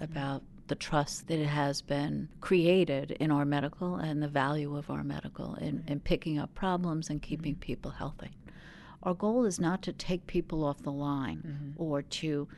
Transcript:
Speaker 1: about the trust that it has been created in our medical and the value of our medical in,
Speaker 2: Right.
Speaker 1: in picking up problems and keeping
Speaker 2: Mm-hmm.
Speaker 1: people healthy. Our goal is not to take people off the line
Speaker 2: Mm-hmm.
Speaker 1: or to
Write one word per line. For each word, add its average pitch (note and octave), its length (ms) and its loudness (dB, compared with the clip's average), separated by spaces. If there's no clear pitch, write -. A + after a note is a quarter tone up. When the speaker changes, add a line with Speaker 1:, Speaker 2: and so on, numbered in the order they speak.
Speaker 1:
about C#3 420 -4
the C#3+ 100 -2
trust - 500 0
that D#3+ 140 2
it D3 80 2
has C#3+ 340 2
been C#3+ 460 0
created E3 800 6
in D#3 140 4
our C#3+ 120 6
medical C#3+ 520 0
and D3+ 260 0
the D3 60 0
value C#3+ 480 2
of C#3+ 120 -4
our C#3+ 140 -4
medical C#3+ 540 -6
in, D3 220 -2
Speaker 2:
Right. D#3+ 100 -8
Speaker 1:
in C#3+ 120 0
picking D#3 380 2
up C#3+ 160 -4
problems F3 560 0
and D3 100 -2
keeping D3+ 340 -4
Speaker 2:
Mm-hmm. - 60 -6
Speaker 1:
people - 300 -6
healthy. - 400 -6
Our F3+ 120 0
goal A3+ 320 2
is F3+ 120 0
not F3+ 240 2
to F3+ 100 -2
take - 360 -2
people D#3+ 340 0
off C#3+ 220 2
the C#3+ 80 -2
line C#3+ 520 -2
Speaker 2:
Mm-hmm. D3 380 -6
Speaker 1:
or C#3+ 200 0
to D3 440 -2